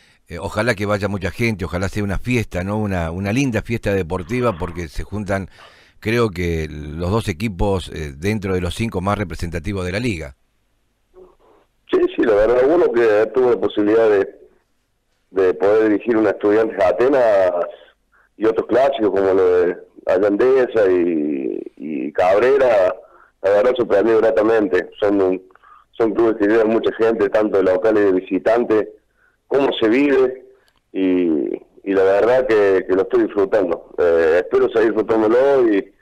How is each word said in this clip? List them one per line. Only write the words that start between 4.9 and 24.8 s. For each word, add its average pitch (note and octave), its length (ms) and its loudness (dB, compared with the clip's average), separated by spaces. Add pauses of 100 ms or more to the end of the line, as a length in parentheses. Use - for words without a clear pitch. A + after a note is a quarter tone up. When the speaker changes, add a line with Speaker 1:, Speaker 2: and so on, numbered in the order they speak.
Speaker 1:
juntan, G2 460 -6 (500)
creo A2+ 320 0
que E2 360 -4
los D2+ 440 -8
dos A2 180 -2
equipos, G2 640 -4
eh, D2+ 240 -10
dentro G2 380 -4
de F#2 60 -4
los F2+ 120 -4
cinco A2 280 -6
más G2+ 180 -4
representativos F2+ 680 -8
de F#2 60 -8
la G2 80 -6
liga. E2+ 360 -8 (1600)
Speaker 2:
Sí, - 80 2 (160)
sí, - 80 -2
la A2+ 100 2
verdad, A2+ 340 2
uno D#3 240 2
que A2 440 2
tuvo B2+ 160 2
la A2+ 60 2
posibilidad G#2 520 2
de, G2 180 2 (1040)
de F#2 240 2
poder G#2+ 360 2
dirigir G#2+ 280 0
un A2 80 2
Estudiantes G#2 580 0
Atenas A2 680 2 (840)
y G#2 100 -2
otros A2+ 200 0
clásicos A2+ 440 2
como F#2+ 220 2
lo F2+ 260 4
de F2+ 180 0 (300)
Allandesa G#2+ 840 2
y, D2+ 720 -2 (140)
y D2 380 -8
Cabrera, G#2+ 840 2 (480)
la F#2+ 80 2
verdad G#2+ 260 4
sorprendió A2 400 2
gratamente. G#2+ 720 2 (100)